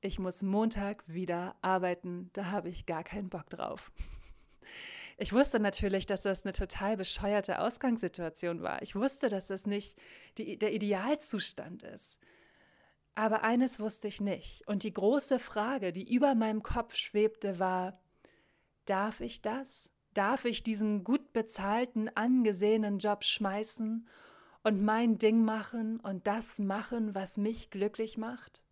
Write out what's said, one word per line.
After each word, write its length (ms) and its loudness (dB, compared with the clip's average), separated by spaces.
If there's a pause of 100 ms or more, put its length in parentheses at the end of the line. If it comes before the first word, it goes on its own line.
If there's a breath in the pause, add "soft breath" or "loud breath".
ich 200 -4
muss 240 -2
Montag 640 0
wieder 520 -4
arbeiten, 720 0
da 200 -4
habe 160 -2
ich 180 -8
gar 160 -4
keinen 280 -8
Bock 200 -10
drauf." 400 -8 (1300 loud breath)
Ich 160 -4
wusste 260 4
natürlich, 480 2
dass 160 -2
das 220 -2
eine 80 -4
total 440 -2
bescheuerte 640 0
Ausgangssituation 1040 -2
war. 200 -2
Ich 120 -10
wusste, 340 0
dass 180 -2
das 200 -4
nicht 320 -4 (380 loud breath)
die, 200 -8
der 160 0
Idealzustand 1080 -2
ist. 380 -12 (1000 soft breath)
Aber 240 2
eines 380 2
wusste 260 -4
ich 140 -6
nicht. 480 -4
Und 160 -2
die 80 -2
große 480 4
Frage, 520 -2
die 220 -4
über 220 6
meinem 260 2
Kopf 320 -2
schwebte, 640 0
war, 420 0 (840 soft breath)
"Darf 360 0
ich 220 -8
das? 480 -6 (240)
Darf 300 2
ich 180 0
diesen 400 2
gut 300 0
bezahlten, 840 0
angesehenen 840 4
Job 240 0
schmeißen 840 -2 (560 loud breath)
und 220 4
mein 340 4
Ding 260 8
machen 540 -2
und 300 -4
das 320 -2
machen, 560 -2
was 200 -4
mich 340 -2
glücklich 480 -2
macht?" 540 -10